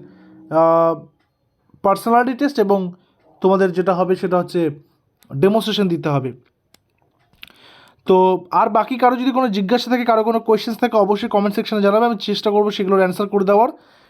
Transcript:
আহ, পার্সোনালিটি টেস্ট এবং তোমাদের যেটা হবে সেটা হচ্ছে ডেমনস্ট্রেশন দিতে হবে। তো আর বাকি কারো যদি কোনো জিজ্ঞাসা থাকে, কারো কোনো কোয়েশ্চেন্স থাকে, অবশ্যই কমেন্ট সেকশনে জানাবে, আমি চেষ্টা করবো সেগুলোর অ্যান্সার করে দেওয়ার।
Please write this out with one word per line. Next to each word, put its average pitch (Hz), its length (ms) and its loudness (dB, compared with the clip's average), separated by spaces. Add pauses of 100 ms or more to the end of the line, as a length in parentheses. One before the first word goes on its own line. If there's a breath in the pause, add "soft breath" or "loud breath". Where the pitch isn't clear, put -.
(500 loud breath)
আহ, 165 460 2 (880)
পার্সোনালিটি 233 560 0
টেস্ট 285 220 -2
এবং 196 320 0 (500)
তোমাদের 190 300 2
যেটা 180 220 -2
হবে 180 220 0
সেটা 180 220 -2
হচ্ছে 170 320 -2 (640)
ডেমনস্ট্রেশন 202 520 0
দিতে 156 220 -4
হবে। 131 240 -4 (1700 soft breath)
তো 185 460 2
আর 214 180 2
বাকি 214 280 -2
কারো 247 180 2
যদি 254 160 -2
কোনো 254 160 0
জিজ্ঞাসা 208 440 -2
থাকে, 240 140 -2
কারো 220 180 2
কোনো 226 160 0
কোয়েশ্চেন্স 220 400 -2
থাকে, 226 180 0
অবশ্যই 208 320 0
কমেন্ট 202 260 0
সেকশনে 214 260 -4
জানাবে, 202 240 2
আমি 233 140 0
চেষ্টা 208 320 -4
করবো 208 200 2
সেগুলোর 196 280 0
অ্যান্সার 185 280 0
করে 202 180 0
দেওয়ার। 208 240 4 (400 soft breath)